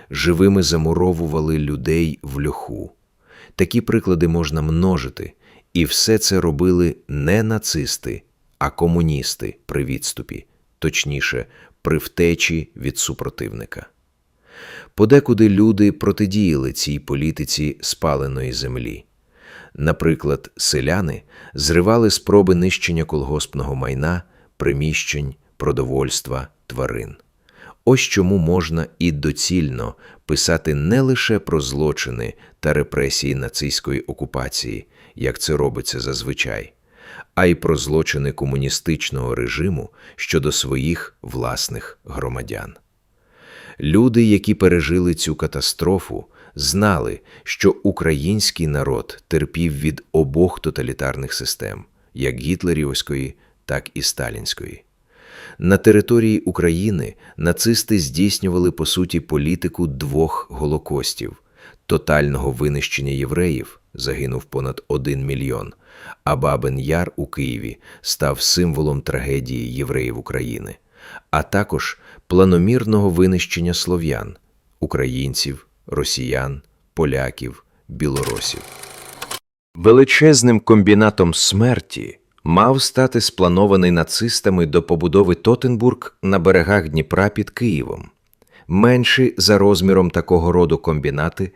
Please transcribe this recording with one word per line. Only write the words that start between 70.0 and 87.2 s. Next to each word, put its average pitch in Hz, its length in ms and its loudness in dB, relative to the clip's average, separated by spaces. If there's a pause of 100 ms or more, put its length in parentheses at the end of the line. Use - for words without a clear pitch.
України, 117 580 -8 (560)
а 78 120 0
також - 540 -4 (300)
планомірного 101 800 4
винищення 87 640 2
слов'ян, 82 600 -4 (440)
українців, 65 880 -4 (200)
росіян, 67 760 -4 (320)
поляків, 65 720 -4 (220)
білорусів. 67 760 -6 (1120)
Величезним 123 840 8
комбінатом 104 760 6
смерті - 840 -2 (240)
мав 110 380 4
стати 127 400 0
спланований 92 680 4
нацистами 90 760 0
до 80 180 2
побудови 87 520 2
Тотенбург 120 880 0
на 98 180 2
берегах 90 500 4
Дніпра 85 400 2